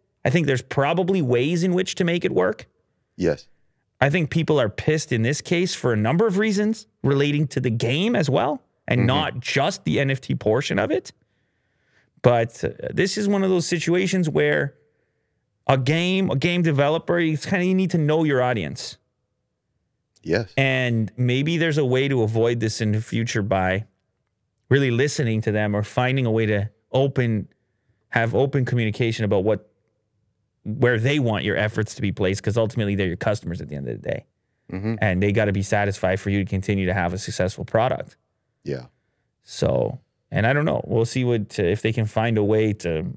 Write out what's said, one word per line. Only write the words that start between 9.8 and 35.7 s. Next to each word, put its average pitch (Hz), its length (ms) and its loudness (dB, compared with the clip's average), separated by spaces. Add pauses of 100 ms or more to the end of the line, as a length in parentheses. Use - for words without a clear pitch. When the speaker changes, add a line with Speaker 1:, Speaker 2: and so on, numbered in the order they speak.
Speaker 1:
the 156 140 0
N 135 120 0
F 127 100 -4
T 131 140 -4
portion - 420 0
of 107 140 0
it. 370 200 -6 (1120)
But, 120 420 2
uh, - 60 -2 (240)
this 190 240 0
is 208 100 -2
one 196 160 2
of 185 60 0
those 180 160 2
situations 175 640 0
where 147 460 0 (920)
a 135 100 4
game, 175 520 2
a - 60 0
game 175 260 0
developer, 160 580 2
it's 160 260 0
kinda, 180 200 0
you 185 100 2
need 185 160 2
to 175 60 0
know 156 280 2
your 139 160 2
audience. 107 560 -2 (1300)
Speaker 2:
Yes. 95 320 0
Speaker 1:
And 127 600 0
maybe 135 400 0
there's 156 220 0
a 143 60 2
way 131 220 2
to 131 140 2
avoid 113 380 2
this 110 220 -2
in 107 100 0
the 107 100 0
future 113 400 -4
by 95 440 0 (840)
really 135 220 4
listening 117 500 0
to 107 100 0
them 104 240 0
or 104 60 0
finding 127 460 0
a 110 40 0
way 113 140 2
to 104 240 0 (220)
open, 127 560 0 (640)
have 117 260 0
open 135 300 2
communication 113 600 -2
about 98 180 2
what, 104 280 0 (920)
where 120 360 0
they 139 180 0
want 110 260 0
your 98 140 0
efforts 107 380 -2
to - 80 -10
be 98 80 0
placed, 98 320 -2
'cause 104 120 -2
ultimately 107 380 0
they're 95 140 0
your 87 100 -4
customers 107 440 -4
at - 80 -12
the 73 60 -10
end 67 120 -8
of 57 120 -8
the - 100 -12
day. - 160 -6 (460)
Speaker 2:
Mm-hmm. 107 300 -6
Speaker 1:
And 95 220 2
they 104 80 2
gotta 104 220 2
be 98 100 0
satisfied 98 560 0